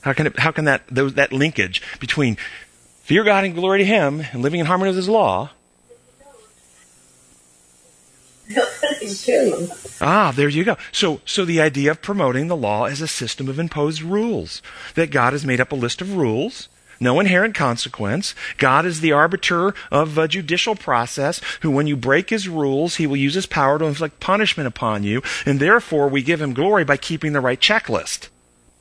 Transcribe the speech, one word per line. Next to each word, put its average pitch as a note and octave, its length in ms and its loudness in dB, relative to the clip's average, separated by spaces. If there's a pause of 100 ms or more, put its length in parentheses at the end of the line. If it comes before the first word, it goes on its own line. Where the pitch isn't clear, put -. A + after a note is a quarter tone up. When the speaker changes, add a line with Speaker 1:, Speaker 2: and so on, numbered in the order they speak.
Speaker 1:
How C#3 100 -2
can D#3 160 2
it, - 120 -4
how D#3 120 2
can D#3 140 -2
that, C#3 240 2
those, C3+ 240 0
that C#3 180 2
linkage C3 500 0 (200)
between B2+ 340 0 (680)
fear F#3+ 200 4
God G3 220 4
and F3+ 100 -4
glory F#3 240 2
to G3 60 4
him D#3 360 2 (120)
and B2 80 -4
living D3+ 180 0
in E3 60 0
harmony F#3 240 0
with F#3 80 0
his F#3 100 -2
law? C#3+ 440 2 (3000)
Speaker 2:
He'll A#3 160 2 (580)
kill A#3+ 380 2
you. F3+ 80 -6 (320)
Speaker 1:
Ah, F3 340 4
there C#3+ 140 2
you D#3 160 0
go. G3+ 100 0 (160)
So, D#3+ 320 0
so - 220 -2
the E3 160 2
idea C#3+ 300 2
of E3 100 -4
promoting D#3 480 0
the F3 80 -2
law G#2+ 280 0
as C#3 140 -4
a D#3+ 80 -6
system - 400 -6
of C3+ 120 -6
imposed D#3 420 -2
rules, F#3+ 600 -2 (340)
that D#3+ 140 2
God B2+ 220 2
has C#3+ 140 -4
made B2+ 160 2
up B2+ 100 0
a D3 40 -4
list A#2+ 260 -2
of F#3+ 160 -4
rules, C#3 500 -2 (300)
no B2+ 220 2
inherent G3 360 2
consequence. B2 800 -2 (240)
God C#3 280 4
is E3 160 -4
the D#3+ 100 4
arbiter E3+ 600 2 (180)
of D3+ 260 2
a D#3+ 120 2
judicial F3 460 -2
process, C#3 680 -2 (180)
who D#3+ 100 0
when C#3+ 180 2
you D3 100 0
break C3+ 320 2
his G#3 180 -2
rules, D3+ 480 -2
he E3 100 0
will C#3 120 0
use C#3 160 2
his G3 120 -2
power C#3+ 320 2
to D#3 60 0
inflict D3+ 380 -4
punishment F#3+ 440 0
upon A2 380 -2
you, G#2+ 180 0 (240)
and C#3 140 2
therefore D#3 480 4
we C#3 160 0
give D#3 180 0
him C#3 120 -4
glory F3 320 2
by C#3+ 100 2
keeping D3+ 380 -4
the C#3+ 80 0
right B2+ 180 0
checklist. - 680 -2 (520)